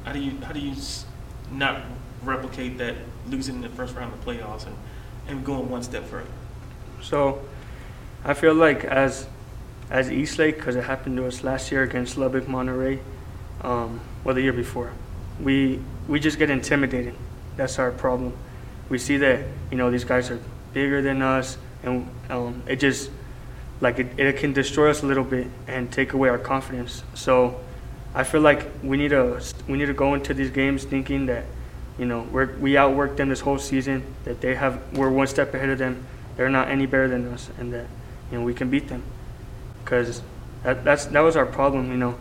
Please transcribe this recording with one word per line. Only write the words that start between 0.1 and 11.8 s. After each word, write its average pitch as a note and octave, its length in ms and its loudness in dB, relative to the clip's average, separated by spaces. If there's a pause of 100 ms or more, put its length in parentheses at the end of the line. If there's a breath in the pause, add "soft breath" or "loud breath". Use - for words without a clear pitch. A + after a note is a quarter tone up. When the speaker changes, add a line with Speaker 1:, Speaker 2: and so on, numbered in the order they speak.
Speaker 1:
do C#4+ 60 -4
you, C4+ 240 -4
how - 100 -8
do D4 60 -6
you C#4 120 -4
s-, - 340 -8 (460)
not C3+ 300 -2 (420)
replicate B2+ 540 -4
that, A#2 180 -4 (320)
losing C3 280 -4
in B2 60 -6
the A#2 80 -8
first B2 260 -8
round A#2+ 180 -8
of A2 100 -12
the B2 80 -6
playoffs A2 340 -8
and, G#2 100 -12 (520 loud breath)
and C#3 180 -6
going C#3 240 -4
one B2 140 -4
step - 220 -6
further? D2+ 220 -10 (760)
Speaker 2:
So, C#3+ 400 2 (840 loud breath)
I C#3+ 120 2
feel D#3+ 180 6
like D#3 320 6
as, C3+ 420 2 (600)
as B2+ 220 2
Eastlake, D#3 480 2
'cause B2 160 -2
it B2 80 0
happened C3 340 -2
to B2+ 80 0
us B2 180 -4
last C3 280 -2
year C#3 100 4